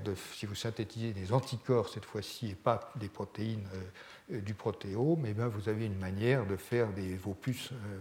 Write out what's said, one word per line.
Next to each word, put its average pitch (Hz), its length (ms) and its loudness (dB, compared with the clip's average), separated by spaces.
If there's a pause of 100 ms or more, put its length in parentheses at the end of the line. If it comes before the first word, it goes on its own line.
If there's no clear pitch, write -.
de, 101 120 0 (200)
si - 100 -6
vous 101 100 -4
synthétisez 113 600 -2
des 98 180 -4
anticorps 123 560 4
cette - 160 -6
fois-ci - 460 -4
et 95 40 -4
pas - 420 2
des 104 120 -4
protéines, 104 640 -4
euh, 92 640 -10
euh, 110 60 -4
du 101 100 -2
protéome, 113 720 2
eh 107 80 0
bien, 113 160 2
vous 107 220 0
avez 107 160 2
une 98 120 0
manière 104 460 4
de 95 120 0
faire 117 360 2
des, 92 240 -2
vos 95 160 -2
puces, 123 400 -2
euh, 104 280 -6